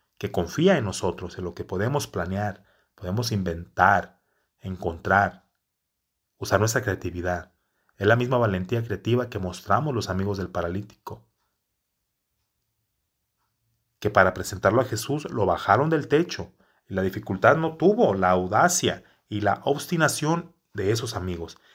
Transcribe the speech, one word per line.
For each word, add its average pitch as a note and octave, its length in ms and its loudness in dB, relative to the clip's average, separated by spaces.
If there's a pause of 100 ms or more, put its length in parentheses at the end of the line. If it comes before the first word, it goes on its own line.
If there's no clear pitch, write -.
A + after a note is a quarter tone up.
(180)
que - 140 -8
confía D#3+ 460 2
en A#2+ 60 -2
nosotros, F#2 540 -6
en F#2+ 60 -6
lo F2 100 -8
que - 100 -10
podemos A#2 420 -2
planear, F#2+ 580 -6 (300)
podemos A2 380 -4
inventar, F2+ 880 0 (400)
encontrar, F#2 840 0 (920)
usar - 200 2
nuestra A2+ 240 0
creatividad. F2+ 680 -4 (460)
Es G2 80 0
la A2+ 100 6
misma B2 200 0
valentía G#2+ 480 0
creativa A#2 460 -2
que - 80 -6
mostramos G2 560 -2
los G2+ 160 -4
amigos G2 260 -2
del F#2 120 -6
paralítico, - 800 -8 (2750)
que G#2+ 120 -2
para F#2 240 6
presentarlo G2 480 2
a A#2 40 -2
Jesús C3 440 -6
lo A2 160 0
bajaron G2+ 420 4
del D#3 200 0
techo, - 440 0 (360)
y F#2+ 60 -8
la F#2+ 80 0
dificultad G#2+ 540 2
no D#3+ 200 -2
tuvo F#3+ 380 4
la F#2 160 2
audacia G2 720 2 (260)
y G#2 120 -6
la G2+ 240 0
obstinación D3+ 920 -2 (180)
de G2+ 200 0
esos A#2 240 -4
amigos. F2 420 -8 (160)